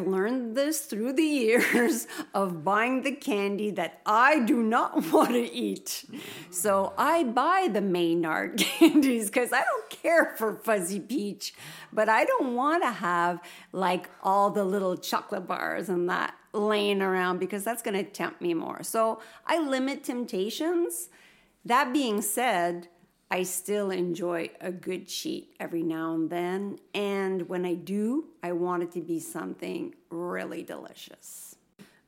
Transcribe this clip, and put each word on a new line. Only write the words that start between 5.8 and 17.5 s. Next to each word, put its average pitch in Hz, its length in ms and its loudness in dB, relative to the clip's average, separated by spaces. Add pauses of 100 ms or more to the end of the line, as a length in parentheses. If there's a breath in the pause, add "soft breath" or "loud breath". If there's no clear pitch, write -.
So 196 460 2
I 302 260 4
buy 302 480 2
the 196 100 2
Maynard 170 760 2
<laughs> - 20 -2
candies 262 720 6
'cause 247 200 2
I 247 120 2
don't 554 260 -2
care - 480 4
for 214 200 -2
Fuzzy 202 420 0
Peach, 202 540 -6 (380 loud breath)
but 214 160 2
I 220 160 6
don't 330 320 2
want 302 280 2
to 247 80 2
have, 175 500 0 (320 loud breath)
like, 180 360 0 (140)
all 202 280 4
the 202 120 2
little 190 320 0
chocolate 185 520 -6
bars 170 420 -4
and 175 200 0
that - 260 -2 (180)
laying 202 480 2
around 185 380 0
because 190 240 -4